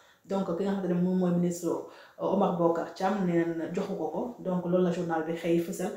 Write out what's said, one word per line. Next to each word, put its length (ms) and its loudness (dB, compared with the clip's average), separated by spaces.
Donc, 180 0
ki 60 0
nga 80 0
xam 160 0
ne 60 2
moom 260 2
mooy 100 2
ministre, 380 0
euh, 580 -6
Omar 320 2
Bocar 340 2
Thiam 320 -2
nee 200 4
na 160 -6
joxu 240 -4
ko 120 -4
ko. 320 -6
Donc, 240 -2
loolu 180 4
la 80 4
journal 340 0
bi 100 -2
xëy 260 2
fësal 360 -4